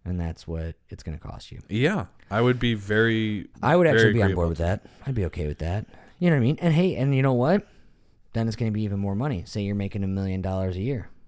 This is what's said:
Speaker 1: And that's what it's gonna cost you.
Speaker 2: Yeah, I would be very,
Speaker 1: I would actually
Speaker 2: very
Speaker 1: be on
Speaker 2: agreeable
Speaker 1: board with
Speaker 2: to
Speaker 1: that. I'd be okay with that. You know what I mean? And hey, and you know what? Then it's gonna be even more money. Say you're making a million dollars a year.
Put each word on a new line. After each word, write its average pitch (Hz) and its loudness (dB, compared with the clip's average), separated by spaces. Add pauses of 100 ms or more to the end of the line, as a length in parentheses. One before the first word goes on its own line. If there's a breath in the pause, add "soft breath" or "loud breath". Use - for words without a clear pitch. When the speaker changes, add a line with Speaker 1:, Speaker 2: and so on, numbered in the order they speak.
Speaker 1:
And 90 -4
that's 82 -8
what 82 -8 (140)
it's - -16
gonna 76 -10
cost - -16
you. - -16 (100)
Speaker 2:
Yeah, 127 0 (240)
I 101 0
would 123 4
be 120 2
very, 107 0 (120)
Speaker 1:
I 139 4
would 175 6
actually 113 6
Speaker 2:
very 107 6
Speaker 1:
be 113 2
on 98 4
Speaker 2:
agreeable 90 2
Speaker 1:
board 85 2
with 80 -4
Speaker 2:
to 82 0
Speaker 1:
that. 87 -2 (200)
I'd 135 -4
be 101 0
okay 80 -4
with 73 -6
that. 87 -4 (340 loud breath)
You 175 2
know 156 4
what 127 2
I - 2
mean? 156 2
And 170 2
hey, 175 2
and 135 0
you 131 2
know 135 2
what? 139 2 (680 soft breath)
Then 113 0
it's 107 -4
gonna 113 -2
be 107 -2
even 101 -2
more 98 -2
money. 113 -4
Say - -6
you're 101 -2
making 101 -4
a - -2
million 95 -2
dollars 95 -2
a 92 -6
year. 113 -6 (180)